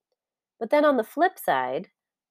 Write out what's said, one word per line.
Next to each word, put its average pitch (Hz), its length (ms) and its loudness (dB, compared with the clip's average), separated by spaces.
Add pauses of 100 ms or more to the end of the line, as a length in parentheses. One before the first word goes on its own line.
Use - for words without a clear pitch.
(580)
But 226 120 -8
then 294 140 2
on 285 120 4
the 220 80 0
flip 349 340 -2
side, 135 520 -4 (400)